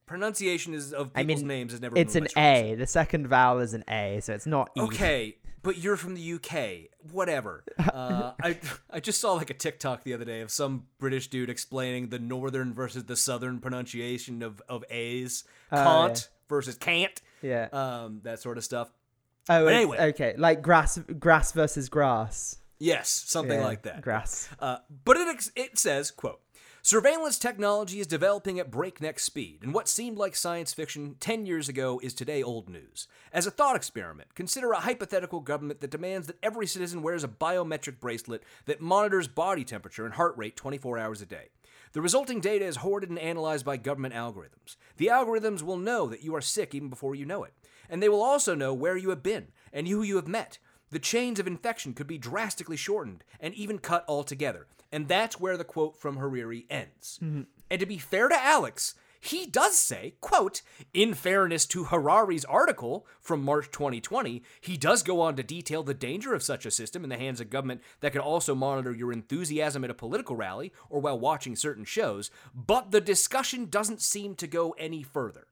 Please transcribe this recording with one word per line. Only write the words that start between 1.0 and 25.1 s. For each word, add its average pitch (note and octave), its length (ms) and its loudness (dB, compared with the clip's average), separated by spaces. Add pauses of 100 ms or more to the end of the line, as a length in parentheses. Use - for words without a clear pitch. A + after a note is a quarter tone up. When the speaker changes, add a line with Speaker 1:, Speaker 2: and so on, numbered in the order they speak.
Speaker 2:
I C3 80 0
Speaker 1:
people's D#3 180 2
Speaker 2:
mean, C#3+ 60 -4
Speaker 1:
names B2+ 240 -4
has A#2+ 100 -10
never A#2+ 160 -2
Speaker 2:
it's D#3+ 160 4
Speaker 1:
been D#3 100 2
Speaker 2:
an - 0 -
Speaker 1:
my D3 60 -2
strong D3+ 160 4
Speaker 2:
A. B2 260 8
Speaker 1:
suit. A2+ 80 -2
Speaker 2:
The C3 80 -2
second D3+ 400 2
vowel B2+ 320 6
is A2+ 140 -2
an A2+ 160 -8
A, G#2 320 -2
so A2 120 -6
it's G#2 120 -8
not D3 320 2
E. - 40 -2
Speaker 1:
Okay, D3+ 560 0 (260)
but F#3 160 0
you're G3 180 2
from F3 180 -8
the E3+ 60 -8
U E3 180 -6
K. G2+ 500 -6 (220)
Whatever. C#3 580 -2
Speaker 2:
<laughs> - 40 -14 (220)
Speaker 1:
Uh, B2+ 380 -2 (100)
I, E3+ 160 0 (300)
I E3 100 -8
just - 220 -2
saw, G#3 120 2
like, D#3 160 -2
a C3 40 -8
TikTok C3+ 500 -4
the B2+ 100 -6
other A#2 120 -6
day A2+ 160 -6
of A2 100 -10
some C3+ 360 -2 (120)
British C3 300 -2
dude B2+ 200 -2
explaining B2+ 600 -4
the B2 100 -6
northern B2+ 540 -2
versus B2 320 -6
the B2 100 -6
southern B2 440 -2
pronunciation B2 840 -6
of, G#2+ 240 -10
of A#2+ 220 -8
A's. A#2+ 560 -6 (260)
Speaker 2:
Oh, C#3+ 60 2
Speaker 1:
Can't C3 400 6
Speaker 2:
yeah. - 200 -8 (120)
Speaker 1:
versus C3 280 -2
can't. F3 440 0 (200)
Speaker 2:
Yeah. A#2+ 300 -2
Speaker 1:
Um, A#2+ 520 -6
that A2+ 180 -8
sort A#2+ 160 -8
of A2+ 80 -8
stuff. A#2+ 240 -6 (580)
Speaker 2:
Oh, E3 160 8
Speaker 1:
But D#3+ 100 10
Speaker 2:
o-, - 40 10
Speaker 1:
anyway. E3+ 200 6 (120)
Speaker 2:
okay. C#3 280 0
Like D#3+ 240 6
grass, D#3+ 380 6 (200)
grass D#3+ 340 6
versus D3 340 2
grass. B2 680 0 (220)
Speaker 1:
Yes, D3+ 300 2
something B2 500 0
Speaker 2:
Yeah, C3 60 2
Speaker 1:
like A2+ 180 -4
that. G#2 180 -10
Speaker 2:
grass. - 480 -2 (100)
Speaker 1:
Uh, B2+ 180 -2 (280)
but B3+ 100 10